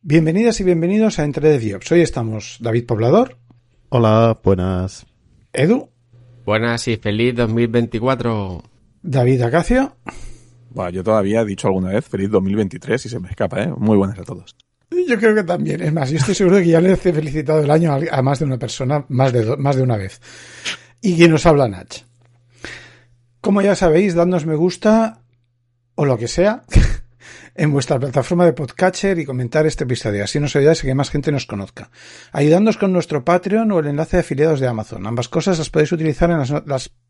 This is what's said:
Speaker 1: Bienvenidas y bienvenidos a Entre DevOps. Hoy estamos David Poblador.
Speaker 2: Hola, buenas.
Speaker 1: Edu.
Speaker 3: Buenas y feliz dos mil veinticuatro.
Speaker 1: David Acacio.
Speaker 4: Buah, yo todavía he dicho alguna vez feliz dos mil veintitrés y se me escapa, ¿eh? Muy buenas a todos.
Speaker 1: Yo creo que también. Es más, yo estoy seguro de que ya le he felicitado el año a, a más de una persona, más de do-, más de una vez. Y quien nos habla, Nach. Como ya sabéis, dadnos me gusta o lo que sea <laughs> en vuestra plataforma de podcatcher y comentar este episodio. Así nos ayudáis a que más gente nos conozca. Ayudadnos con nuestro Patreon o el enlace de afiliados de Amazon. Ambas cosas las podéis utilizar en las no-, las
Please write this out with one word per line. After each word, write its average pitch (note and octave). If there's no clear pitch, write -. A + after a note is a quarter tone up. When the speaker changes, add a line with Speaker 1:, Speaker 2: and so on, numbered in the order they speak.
Speaker 1:
Bienvenidas E3
y F#3+
bienvenidos F#3
a D3+
Entre D3
DevOps. A2
Hoy E3+
estamos A2+
David A#2
Poblador. B2
Speaker 2:
Hola, A2+
buenas. F#2
Speaker 1:
Edu. F#3+
Speaker 3:
Buenas A#2
y A2+
feliz A2+
dos A#2
mil A#2
veinticuatro. A2+
Speaker 1:
David C3
Acacio. E3+
Speaker 4:
Buah, F2+
yo F#2
todavía G#2+
he A2
dicho F#2+
alguna F#2+
vez G2+
feliz G2
dos G2+
mil F#2+
veintitrés G#2
y -
se A#2
me F2
escapa, -
¿eh? E3
Muy G#2+
buenas G2
a F2+
todos. -
Speaker 1:
Yo A#3
creo G#3+
que G#3+
también. D#3+
Es D#3
más, C#3
yo D#3+
estoy D#3
seguro F#3
de F#3
que E3+
ya E3
le F#3+
he F3
felicitado D#3
el C#3+
año D#3+
a, C3+
a C3+
más C3+
de D#3+
una C3
persona, C3+
más C3
de A#2+
do-, A#2+
más C#3
de C3
una B2
vez. F#2+
Y F3+
quien E3+
nos D#3+
habla, C#3+
Nach. F#2
Como G3
ya G3
sabéis, F3+
dadnos E3+
me D#3+
gusta G#3+
o D#3
lo B2+
que A#2
sea G#3
<laughs> -
en D3+
vuestra C#3
plataforma C#3+
de E3
podcatcher F#3
y D3+
comentar C3
este D3+
episodio. A2
Así D3
nos D3
ayudáis D3+
a -
que C3
más C3+
gente D3+
nos C3+
conozca. -
Ayudadnos E3+
con F#3+
nuestro D3+
Patreon G3+
o F3+
el D3+
enlace D3+
de -
afiliados D3+
de C3
Amazon. G#2+
Ambas A#2
cosas E3
las D#3
podéis D3+
utilizar D#3+
en E3+
las C3
no-, D3
las C3+